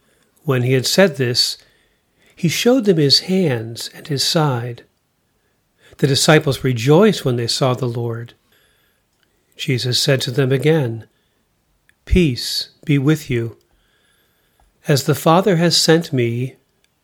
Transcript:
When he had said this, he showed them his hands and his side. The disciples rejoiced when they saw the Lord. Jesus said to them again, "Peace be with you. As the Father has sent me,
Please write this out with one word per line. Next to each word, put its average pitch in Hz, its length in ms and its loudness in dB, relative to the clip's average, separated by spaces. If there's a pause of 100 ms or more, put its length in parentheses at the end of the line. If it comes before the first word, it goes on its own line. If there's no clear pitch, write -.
(420)
When 127 220 0
he 127 80 0
had 131 120 2
said 185 300 2
this, 123 440 -2 (760)
he - 140 -4
showed 240 380 2
them 190 100 4
his 143 240 2
hands 127 760 -2
and - 140 -18
his 135 160 -4
side. 123 580 -2 (1160)
The 147 100 2
disciples 139 560 2
rejoiced 143 600 2
when 123 120 0
they 117 100 -4
saw 127 280 -2
the 127 120 -4
Lord. 117 480 -8 (1200)
Jesus 123 440 -2
said 135 200 0
to - 100 -6
them 131 220 0
again, 131 560 0 (960)
"Peace - 640 0 (160)
be 143 120 0
with 151 320 0
you. 117 280 -4 (1300)
As 147 160 2
the 147 140 0
Father 180 400 2
has 165 200 2
sent 165 360 2
me, 123 420 -4 (500)